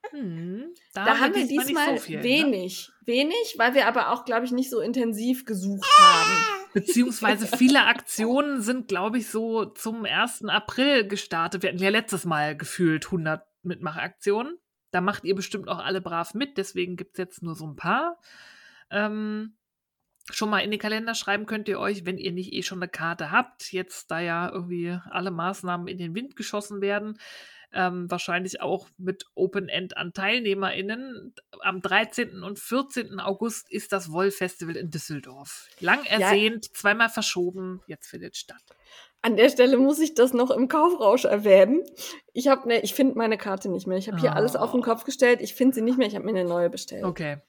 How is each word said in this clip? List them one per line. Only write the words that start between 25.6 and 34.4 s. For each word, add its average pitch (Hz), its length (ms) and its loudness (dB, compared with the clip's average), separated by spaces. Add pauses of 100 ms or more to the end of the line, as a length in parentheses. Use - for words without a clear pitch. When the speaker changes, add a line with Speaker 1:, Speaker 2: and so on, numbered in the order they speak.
Speaker 1:
in 185 100 -10
den 170 160 -8
Wind 254 220 -10
geschossen 208 460 -8
werden, 208 360 -4 (560)
ähm, 180 380 -2
wahrscheinlich 180 500 -4
auch 185 360 -4
mit 185 360 -8
Open 185 360 -2
End 185 260 -6
an 175 160 -6
TeilnehmerInnen. 208 1200 -4 (260)
Am 185 200 -4
dreizehnten 208 600 -2
und 196 160 -10
vierzehnten 240 600 -6
August 202 500 -6
ist - 220 -6
das 175 180 -6
Woll-Festival 180 640 -2